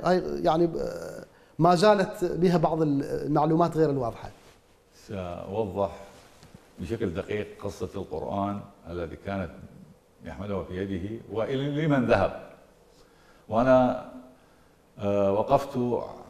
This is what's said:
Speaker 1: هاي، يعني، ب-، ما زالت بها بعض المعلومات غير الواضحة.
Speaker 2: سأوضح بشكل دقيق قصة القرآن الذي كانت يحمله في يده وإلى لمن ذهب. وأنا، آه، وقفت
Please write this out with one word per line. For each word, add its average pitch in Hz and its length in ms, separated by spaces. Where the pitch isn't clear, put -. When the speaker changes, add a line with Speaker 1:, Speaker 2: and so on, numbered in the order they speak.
Speaker 1:
هاي، 165 400
يعني، 170 240
ب-، 107 560
ما 175 160
زالت 190 500
بها 170 320
بعض 160 240
المعلومات 151 960
غير 160 120
الواضحة. 127 420
Speaker 2:
سأوضح 95 840
بشكل 98 340
دقيق 101 340
قصة 95 320
القرآن 98 640
الذي 85 260
كانت 98 260
يحمله 92 380
في 90 140
يده 98 540
وإلى 139 540
لمن 135 200
ذهب. 101 440
وأنا، 127 600
آه، 101 320
وقفت 120 720